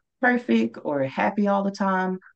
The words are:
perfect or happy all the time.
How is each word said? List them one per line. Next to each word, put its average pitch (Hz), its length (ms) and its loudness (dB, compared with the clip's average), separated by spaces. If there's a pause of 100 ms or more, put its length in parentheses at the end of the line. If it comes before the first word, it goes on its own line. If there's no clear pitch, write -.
(200)
perfect 233 640 2
or 147 220 -2
happy 202 420 0
all 202 160 2
the 196 80 -2
time. 185 480 -2 (180)